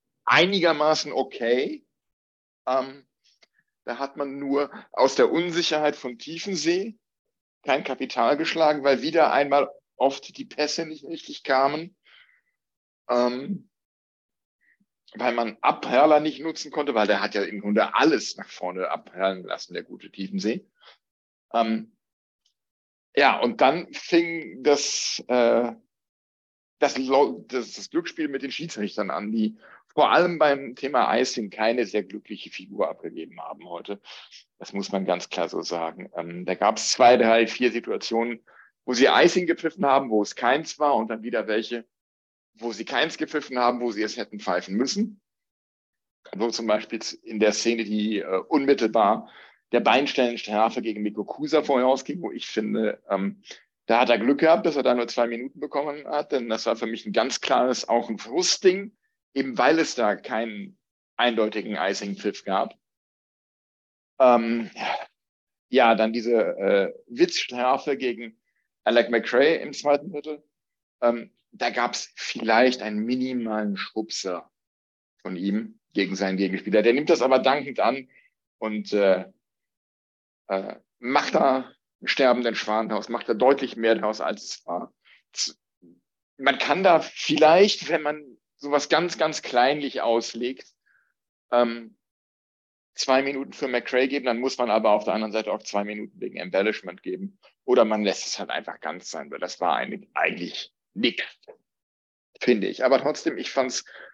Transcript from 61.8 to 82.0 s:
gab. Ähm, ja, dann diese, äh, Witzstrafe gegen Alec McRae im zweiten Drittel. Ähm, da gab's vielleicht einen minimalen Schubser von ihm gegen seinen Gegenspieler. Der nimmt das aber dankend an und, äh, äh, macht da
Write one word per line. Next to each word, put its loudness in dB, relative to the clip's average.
gab. -2
Ähm, 4
ja, 6
dann 0
diese, 0
äh, 2
Witzstrafe -2
gegen -8
Alec 4
McRae 4
im -8
zweiten -2
Drittel. -12
Ähm, 0
da -4
gab's -4
vielleicht 2
einen -4
minimalen -2
Schubser -8
von -8
ihm -4
gegen -2
seinen -2
Gegenspieler. 2
Der 6
nimmt 0
das 4
aber 4
dankend 0
an 0
und, -6
äh, 2
äh, -4
macht 0
da 2